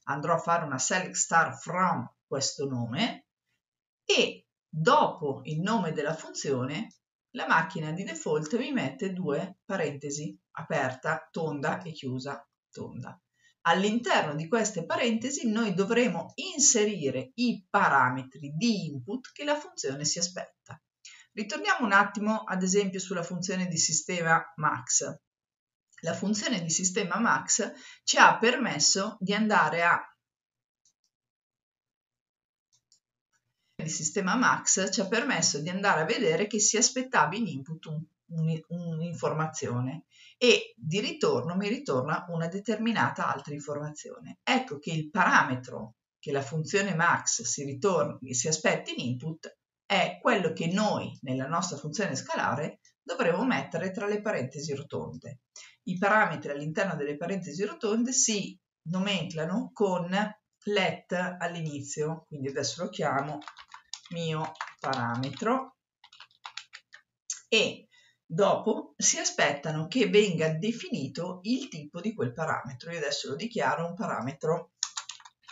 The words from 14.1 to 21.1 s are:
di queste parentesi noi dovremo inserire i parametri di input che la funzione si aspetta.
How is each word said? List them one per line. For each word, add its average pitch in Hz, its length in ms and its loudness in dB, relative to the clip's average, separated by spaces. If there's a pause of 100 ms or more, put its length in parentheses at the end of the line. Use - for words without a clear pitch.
di 160 120 -4
queste 208 380 0
parentesi 262 640 0
noi 214 260 2
dovremo 196 580 2 (240)
inserire 185 800 2
i 233 340 0
parametri 139 840 2
di 190 320 2
input 147 440 -8
che - 120 -12
la 294 120 2
funzione 147 480 -6
si - 140 -2
aspetta. - 640 -8 (500)